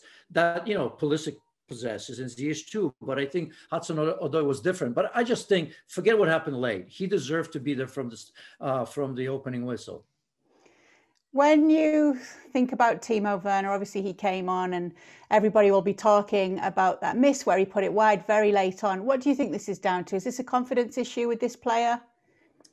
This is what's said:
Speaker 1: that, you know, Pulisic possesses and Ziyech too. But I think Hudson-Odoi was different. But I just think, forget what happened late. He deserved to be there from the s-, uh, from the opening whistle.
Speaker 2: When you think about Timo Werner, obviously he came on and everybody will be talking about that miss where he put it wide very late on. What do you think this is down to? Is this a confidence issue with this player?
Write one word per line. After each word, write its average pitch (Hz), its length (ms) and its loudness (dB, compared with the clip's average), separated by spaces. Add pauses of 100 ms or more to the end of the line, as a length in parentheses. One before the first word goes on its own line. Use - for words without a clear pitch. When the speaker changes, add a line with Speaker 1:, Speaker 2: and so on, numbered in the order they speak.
(320)
Speaker 1:
that, 170 360 0
you 208 80 -2
know, 139 140 -2
Pulisic 156 460 -2 (320)
possesses 117 520 -10
and 131 100 -10
Ziyech 143 380 -8
too. 196 340 -4
But 131 180 -4
I 139 60 -2
think 156 280 -8 (180)
Hudson-Odoi 160 720 -2
was 139 160 -2
different. 147 360 -2
But 170 180 0
I 240 100 0
just 240 240 -2
think, 175 260 0 (140)
forget 214 300 2
what 175 100 4
happened 151 320 0
late. 107 280 -2
He - 180 -8
deserved 160 480 -2
to 151 60 -8
be 143 140 -4
there 131 140 -4
from 131 220 -8
the 113 60 -14
s-, - 160 -20 (280)
uh, 131 260 -2
from 135 280 -6
the 127 140 -6
opening 127 380 -6
whistle. 110 400 -10 (1300)
Speaker 2:
When 294 380 6
you 302 500 4 (320)
think 254 220 0
about 233 280 2
Timo 202 420 -2
Werner, 196 280 0
obviously 202 300 -4
he 190 120 -6
came 185 360 -4
on 185 240 -2
and 175 200 -6 (360)
everybody 208 400 6
will 196 120 6
be 196 120 0
talking 202 680 2
about 185 420 0
that - 160 -2
miss 269 280 2
where 190 120 4
he 190 80 4
put 190 180 -2
it 175 100 -2
wide 214 320 4
very 214 260 4
late 190 320 0
on. 190 220 -2
What 262 160 0
do 285 80 2
you 277 60 4
think 254 160 -2
this 202 180 -8
is 190 100 -6
down 180 260 -2
to? - 100 -6
Is 190 80 -4
this 247 160 -6
a 254 40 -8
confidence 247 540 -2
issue 240 300 -4
with 233 120 -2
this 240 160 -4
player? 233 460 -2 (720)